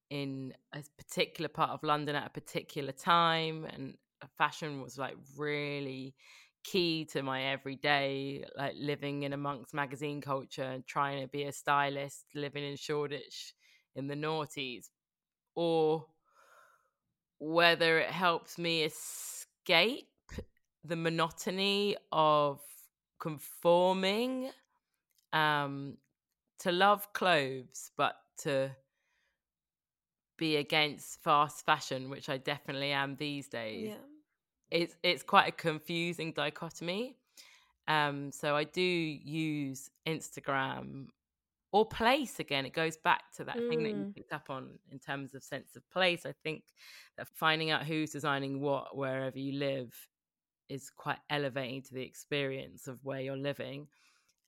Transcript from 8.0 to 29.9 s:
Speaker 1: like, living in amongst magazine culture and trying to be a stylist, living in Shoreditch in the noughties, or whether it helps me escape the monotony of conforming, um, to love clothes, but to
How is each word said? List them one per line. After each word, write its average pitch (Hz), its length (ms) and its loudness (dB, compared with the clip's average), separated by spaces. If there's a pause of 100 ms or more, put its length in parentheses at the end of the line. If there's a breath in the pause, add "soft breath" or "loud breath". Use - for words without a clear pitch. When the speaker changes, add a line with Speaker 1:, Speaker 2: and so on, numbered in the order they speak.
Speaker 1:
like, 139 200 -4
living 143 480 -4
in 139 100 -2
amongst 143 400 -6
magazine 143 480 -4
culture 135 420 -4
and 131 220 -8
trying 139 360 -2
to 131 60 -8
be 143 160 -6
a 139 80 -6
stylist, 143 840 0
living 143 300 -6
in 143 120 -6
Shoreditch - 760 -6 (420 soft breath)
in 135 120 -6
the 143 80 -4
noughties, 147 720 -4 (680)
or 160 520 4 (1300 soft breath)
whether 165 580 6
it 147 120 2
helps 170 480 0
me 165 240 0
escape - 1300 0 (760)
the 165 120 -6
monotony 185 1000 0 (160)
of 151 480 6 (600)
conforming, 190 1300 4 (840)
um, 143 680 0 (640)
to 180 120 0
love 196 420 4
clothes, 135 840 2
but 143 200 2 (220)
to 135 380 0 (1600)